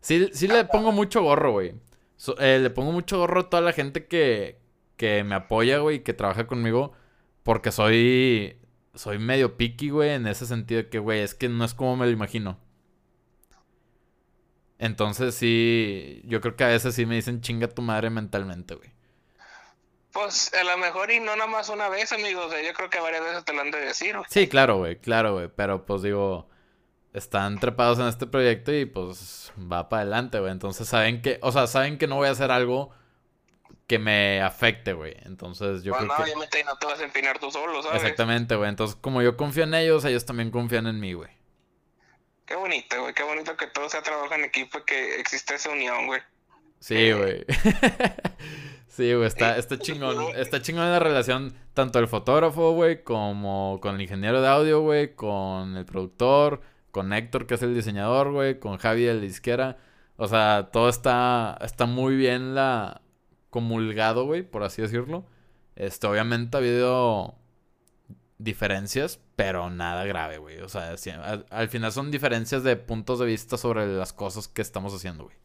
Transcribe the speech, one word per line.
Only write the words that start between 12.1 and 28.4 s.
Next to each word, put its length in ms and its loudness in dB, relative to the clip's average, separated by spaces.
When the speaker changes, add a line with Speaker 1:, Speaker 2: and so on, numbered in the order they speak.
Speaker 1:
imagino. 460 -4
Entonces 560 -2
sí, 880 2
yo 160 -2
creo 160 -4
que 80 2
a 40 6
veces 260 2
sí 120 0
me 80 -2
dicen, 260 -2
"Chinga 280 -2
tu 140 -6
madre", 280 -2
mentalmente, 640 -6
güey. 160 -20
Speaker 2:
Pues, 420 -2
a 100 2
lo 120 0
mejor 340 -2
y 100 2
no 160 -4
nada 120 -2
más 220 -4
una 180 -4
vez, 240 -4
amigo, 320 -4
o 60 -8
sea, 120 -6
yo 120 -6
creo 160 -8
que 100 -2
varias 240 -4
veces 200 -6
te 100 -6
lo 80 -4
han 80 -6
de 100 -6
decir, 360 -6
güey. 120 -10
Speaker 1:
Sí, 200 4
claro, 280 4
güey, 240 -2
claro, 340 2
güey, 200 -4
pero, 320 -2
pues, 160 -2
digo, 480 -2
están 460 -4
trepados 380 2
en 100 0
este 180 -6
proyecto 480 2